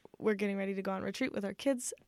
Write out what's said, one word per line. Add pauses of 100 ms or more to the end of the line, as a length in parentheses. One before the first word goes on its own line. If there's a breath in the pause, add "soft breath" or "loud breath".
(180)
we're
getting
ready
to
go
on
retreat
with
our
kids, (160)